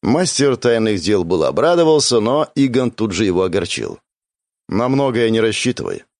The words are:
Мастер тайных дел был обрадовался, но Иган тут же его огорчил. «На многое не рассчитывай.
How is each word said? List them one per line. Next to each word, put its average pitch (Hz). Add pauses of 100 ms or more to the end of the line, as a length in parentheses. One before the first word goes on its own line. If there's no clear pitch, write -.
Мастер 139
тайных 110
дел 92
был 82
обрадовался, 151
но 139
Иган 127
тут 107
же 95
его 92
огорчил. 85 (680)
«На 117
многое 127
не 113
рассчитывай. 110 (160)